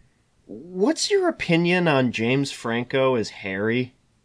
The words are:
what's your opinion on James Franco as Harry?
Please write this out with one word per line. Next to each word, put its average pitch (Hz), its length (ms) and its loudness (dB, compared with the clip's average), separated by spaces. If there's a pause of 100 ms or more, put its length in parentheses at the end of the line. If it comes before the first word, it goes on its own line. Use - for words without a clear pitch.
(460)
what's 185 640 -2
your 381 200 2
opinion 170 580 2
on 131 240 4
James 131 400 0
Franco 123 640 0
as 107 140 -2
Harry? 110 640 -2 (300)